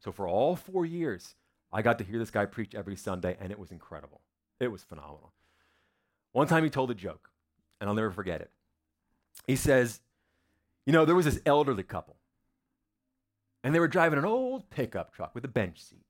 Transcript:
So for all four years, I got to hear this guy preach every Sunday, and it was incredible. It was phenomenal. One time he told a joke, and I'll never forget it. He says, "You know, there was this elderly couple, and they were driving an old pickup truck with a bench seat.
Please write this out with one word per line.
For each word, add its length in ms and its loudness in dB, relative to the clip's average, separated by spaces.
So 120 -12
for 160 -6
all 280 4
four 280 -4
years, 520 -6
I 100 -2
got 160 4
to 60 -4
hear 140 -6
this 140 -6
guy 140 2
preach 280 -10
every 220 -10
Sunday, 440 -4
and 120 -10
it 60 -14
was 120 -18
incredible. 500 -20
It 100 -2
was 140 -10
phenomenal. 500 -20
One 160 2
time 160 4
he 60 0
told 200 -2
a 40 -4
joke, 360 -14
and 80 -4
I'll 60 0
never 160 0
forget 300 -6
it. 100 -16
He 100 0
says, 440 2
"You 80 2
know, 120 8
there 100 6
was 120 4
this 200 0
elderly 380 2
couple, 320 -12
and 100 -2
they 80 4
were 80 4
driving 300 4
an 60 0
old 440 -2
pickup 460 -6
truck 200 -10
with 100 -10
a 40 -8
bench 340 -4
seat. 280 -20